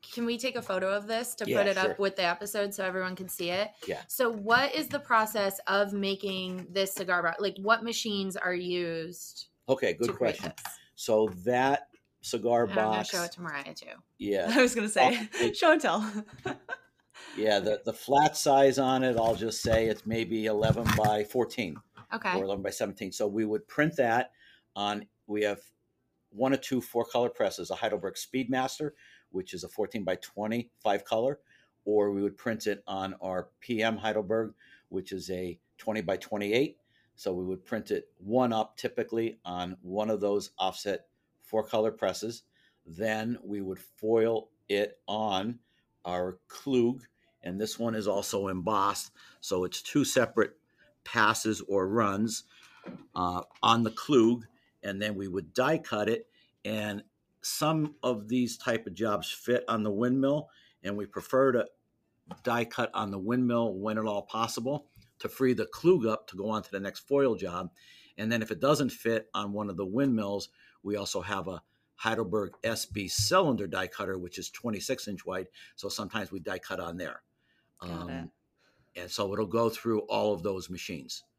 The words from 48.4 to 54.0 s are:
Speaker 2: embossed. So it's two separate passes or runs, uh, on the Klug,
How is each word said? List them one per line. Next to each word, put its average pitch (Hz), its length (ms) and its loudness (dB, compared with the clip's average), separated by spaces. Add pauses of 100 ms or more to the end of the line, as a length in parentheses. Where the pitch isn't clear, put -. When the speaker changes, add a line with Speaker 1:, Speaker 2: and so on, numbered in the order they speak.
Speaker 2:
embossed. 98 640 0 (320)
So 92 220 0
it's - 180 -4
two - 240 2
separate 113 500 2 (480)
passes 110 640 2
or 98 200 2
runs, 107 560 0 (720)
uh, 90 260 0 (220)
on 113 180 6
the 110 100 2
Klug, 117 540 4 (380)